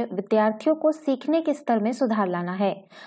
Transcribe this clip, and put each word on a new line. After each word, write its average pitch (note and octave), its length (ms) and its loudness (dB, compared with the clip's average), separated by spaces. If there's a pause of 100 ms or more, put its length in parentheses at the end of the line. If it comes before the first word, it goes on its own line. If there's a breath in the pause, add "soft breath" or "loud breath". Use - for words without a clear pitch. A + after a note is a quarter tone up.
(120)
विद्यार्थियों G#3+ 600 2
को D#4 180 2
सीखने D4 480 -2
के D#4+ 120 0
स्तर A#3+ 260 0
में G#3+ 140 0
सुधार G#3+ 360 0
लाना F3 240 -4
है। F#3+ 200 0 (340 loud breath)